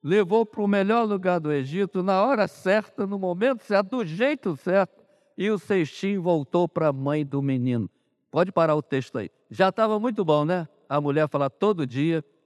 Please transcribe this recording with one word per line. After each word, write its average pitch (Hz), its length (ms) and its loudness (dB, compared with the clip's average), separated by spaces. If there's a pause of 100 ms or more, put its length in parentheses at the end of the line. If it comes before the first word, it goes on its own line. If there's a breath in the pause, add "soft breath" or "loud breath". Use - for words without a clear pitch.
Levou 208 420 2
pro 214 220 -4
melhor 202 400 2
lugar 185 320 0
do 151 120 -4
Egito, 180 520 -2
na 190 180 2
hora 214 280 2
certa, 202 580 -2
no 202 100 -6
momento 190 460 -2
certo, 202 340 0
do 226 80 -2
jeito 202 520 -2
certo, 185 440 0 (360 soft breath)
e 196 120 -2
o 214 80 0
cestinho 190 640 -2
voltou 170 460 0
pra 160 240 0
mãe 143 340 -2
do 139 160 -4
menino. 123 480 0 (400)
Pode 185 220 0
parar 160 240 2
o 151 60 0
texto 135 360 -6
aí. 101 140 -8 (180)
Já 185 220 2
tava 214 280 0
muito 214 260 -2
bom, 147 180 4
né? 170 240 -2 (220)
A 139 100 0
mulher 147 300 0
falar 139 200 -2
todo 180 380 0
dia, 156 360 -2 (220)